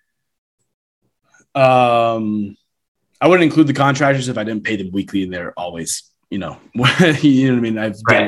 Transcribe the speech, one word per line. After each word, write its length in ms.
um, 1000
I 80
wouldn't 160
include 240
the 60
contractors 560
if 80
I 60
didn't 200
pay 120
them 160
weekly, 320
and 100
they're 240
always, 540
you 100
know, 260
<laughs> 80
you 760
know 60
what 40
I 40
mean? 160
I've 160
been 140
in 100